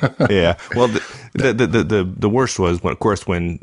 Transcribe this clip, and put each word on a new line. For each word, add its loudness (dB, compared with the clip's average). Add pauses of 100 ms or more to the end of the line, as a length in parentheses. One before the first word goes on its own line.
(300)
Yeah. 4 (180)
Well, 4
the, -4 (320)
the, 2
the, 2
the, 2
the, 0 (120)
the 0
worst 0
was, 0
when, -2
of -8
course, -2
when -2